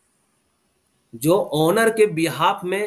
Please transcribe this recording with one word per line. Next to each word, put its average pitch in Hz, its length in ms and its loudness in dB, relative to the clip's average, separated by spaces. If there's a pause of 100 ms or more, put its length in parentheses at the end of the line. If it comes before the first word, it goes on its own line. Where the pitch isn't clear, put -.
(1120)
जो 135 220 0 (180)
owner 180 360 2
के 220 240 2
behalf 165 500 -2
में 185 240 -4